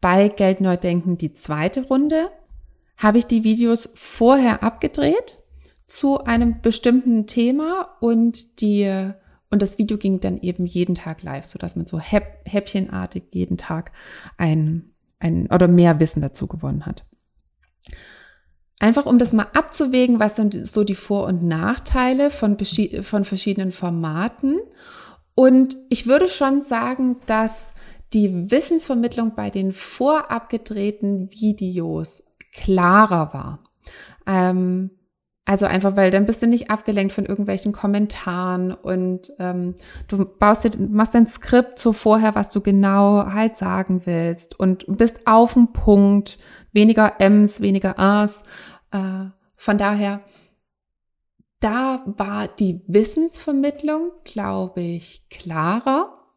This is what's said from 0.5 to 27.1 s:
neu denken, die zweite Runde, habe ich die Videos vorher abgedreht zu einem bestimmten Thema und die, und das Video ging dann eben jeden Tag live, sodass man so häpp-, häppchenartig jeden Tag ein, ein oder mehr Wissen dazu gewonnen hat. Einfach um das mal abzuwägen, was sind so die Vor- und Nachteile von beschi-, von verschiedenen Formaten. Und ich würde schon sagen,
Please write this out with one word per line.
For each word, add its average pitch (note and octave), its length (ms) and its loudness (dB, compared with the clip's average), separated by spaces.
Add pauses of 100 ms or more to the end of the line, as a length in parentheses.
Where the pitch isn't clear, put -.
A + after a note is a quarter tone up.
neu F3+ 160 0
denken, F3 400 -2
die D#3 160 -8
zweite D#3+ 500 -6
Runde, D4+ 460 0 (680)
habe G#3+ 200 4
ich A#3 80 0
die A3+ 180 0
Videos A3+ 500 0
vorher A#3+ 680 2
abgedreht D4 760 -2 (500)
zu C#4 380 -4
einem A#3 380 0
bestimmten A#3+ 640 2
Thema D4+ 640 -2 (100)
und A#3 600 -2
die, G3+ 280 0 (600)
und G#3 100 2
das G3 160 -2
Video G#3 220 -2
ging F#3+ 200 -2
dann F#3 200 -4
eben F3+ 260 -6
jeden F3 300 -2
Tag D#3+ 280 -12
live, D3 220 -12
sodass - 320 -12
man E3 80 -6
so E3+ 160 -8
häpp-, - 460 -4
häppchenartig F#3+ 840 -6
jeden - 260 -4
Tag - 340 -10 (460)
ein, D#3+ 560 -2 (240)
ein E3+ 340 -2
oder F3 160 6
mehr F3 320 6
Wissen D#3 220 0
dazu - 240 -8
gewonnen C#3+ 400 -8
hat. - 180 -12 (1700)
Einfach A#3 260 2
um B3 140 4
das A#3 160 2
mal G#3+ 180 2
abzuwägen, B3+ 680 0
was G#3+ 180 0
sind G#3 300 -2
so - 160 -2
die G#3 120 0
Vor- G3+ 320 -4
und F3 160 -2
Nachteile B3+ 880 0
von G#3 260 0
beschi-, - 460 -4
von G3+ 240 -2
verschiedenen F#3+ 460 -4
Formaten. F3 840 -4 (760)
Und C4 420 6 (140)
ich A#3 160 -4
würde D#4 240 4
schon C#4 320 0
sagen, B3 540 -2 (100)